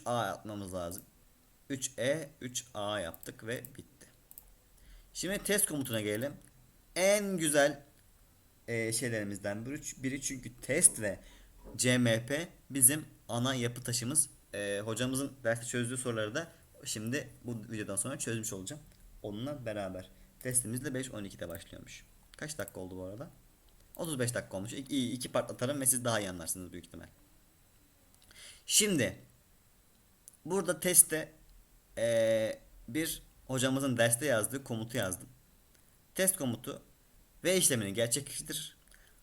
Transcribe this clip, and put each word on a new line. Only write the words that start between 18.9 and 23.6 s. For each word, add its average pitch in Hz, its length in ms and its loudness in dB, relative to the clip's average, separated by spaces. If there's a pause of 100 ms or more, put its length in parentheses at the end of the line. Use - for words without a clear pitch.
Onunla 120 440 -6
beraber. 95 440 -6 (320)
Testimiz 127 420 0
de 139 100 -4
beş 127 160 -4
on 104 140 -8
ikide 92 240 -10
başlıyormuş. - 560 -12 (320)
Kaç 151 220 -8
dakika 98 220 -8
oldu 92 160 -10
bu 92 80 -8
arada? 110 260 -10 (640)